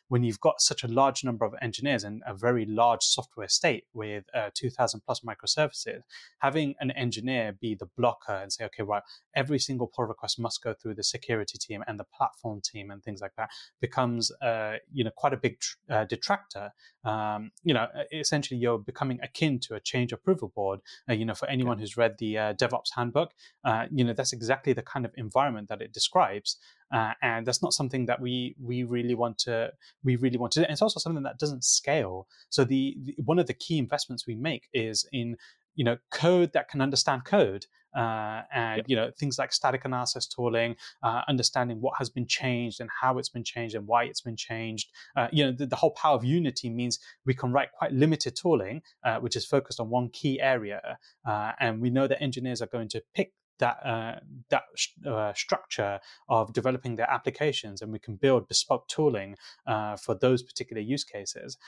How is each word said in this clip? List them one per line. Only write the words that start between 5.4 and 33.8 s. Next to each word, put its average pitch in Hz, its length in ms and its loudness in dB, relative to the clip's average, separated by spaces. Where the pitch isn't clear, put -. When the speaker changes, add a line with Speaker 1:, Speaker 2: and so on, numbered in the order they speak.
Speaker 1:
having 143 400 2
an 135 120 -2
engineer 120 680 -2
be 110 160 -4
the 98 220 -10
blocker 120 360 0
and 98 180 -6
say, - 140 -6
"Okay, 104 180 -6
right, 101 200 -2
every 139 240 0
single 123 280 -2
pull 120 180 -4
request 110 340 -6
must 117 240 -4
go 113 100 -4
through 107 220 -10
the 104 80 -6
security 107 540 -4
team 104 300 -10
and 107 120 -8
the 104 60 -12
platform 110 560 -6
team," 101 300 -10
and 101 120 -16
things 98 180 -10
like 98 140 -10
that 110 140 -6
becomes, 120 500 0
uh, 110 360 -2
you 135 120 0
know, 110 120 -2
quite 139 180 0
a 123 40 -2
big 123 220 -2
tr-, - 180 -6
uh, 110 160 2
detractor. 104 640 -2
Um, 107 480 -2
you 160 100 4
know, 117 140 2
e-, 156 60 -6
essentially 143 420 -2
you're 117 180 2
becoming 127 440 -4
akin 139 400 0
to - 140 -8
a 104 40 -8
change 123 340 0
approval 113 420 0
board. 98 240 -2
Uh, 123 40 2
you 110 120 0
know, 110 100 -2
for - 140 -4
anyone 123 280 0
Speaker 2:
Yeah. 107 40 -8
Speaker 1:
who's 104 160 -6
read 113 220 4
the, 107 180 -2
uh, 107 160 2
DevOps 120 420 0
handbook, 123 380 0
uh, 113 280 2
you 135 120 4
know, 120 100 4
that's 131 200 0
exactly 127 400 2
the 117 100 -2
kind 127 220 -4
of 110 100 -8
environment 113 540 0
that 104 120 -6
it 110 100 -10
describes. 107 640 2
Uh, 113 300 2
and 117 240 0
that's 123 160 0
not 175 100 0
something 127 360 0
that 120 120 0
we, 123 400 -4
we 123 240 -4
really 120 300 0
want 117 240 0
to, 113 340 0
we 127 120 6
really 123 220 4
want 120 140 -2
to - 80 4
do. 165 40 6
And 156 80 2
it's 147 100 -4
also 208 180 4
something 160 240 -2
that 135 140 -8
doesn't 143 260 -2
scale. 98 640 2
So 139 140 4
the, 135 400 2
the, 139 200 -10
one 156 140 2
of 170 80 4
the 127 80 -2
key - 240 -2
investments 131 480 -2